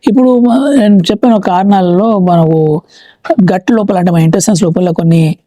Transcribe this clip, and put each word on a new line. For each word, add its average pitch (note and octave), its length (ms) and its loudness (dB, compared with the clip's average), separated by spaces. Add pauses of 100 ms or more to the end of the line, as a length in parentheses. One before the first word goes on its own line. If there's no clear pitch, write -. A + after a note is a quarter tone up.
(100)
ఇప్పుడు B3+ 280 2
మ-, B3+ 420 0
నేను G#3 160 2 (140)
చెప్పిన A3 260 0 (140)
కారణాలలో G3 680 0 (120)
మనకు E3 280 2 (920)
గట్ F#3+ 240 -4
లోపల G#3 240 -2
అంటే F3 140 0
మన E3+ 140 0
ఇంటెస్టైన్స్ F3+ 380 0
లోపల F3+ 240 -2 (100)
కొన్ని E3 220 2 (240)